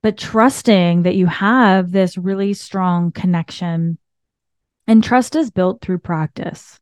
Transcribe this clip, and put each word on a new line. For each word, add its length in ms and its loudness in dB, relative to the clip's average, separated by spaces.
But 140 -2
trusting 840 2
that 120 0
you 100 2
have 640 2
this 260 0
really 360 -4
strong 580 -2
connection. 840 -4
And 180 6
trust 320 0
is 140 0
built 320 -2
through 180 -4
practice. 840 -8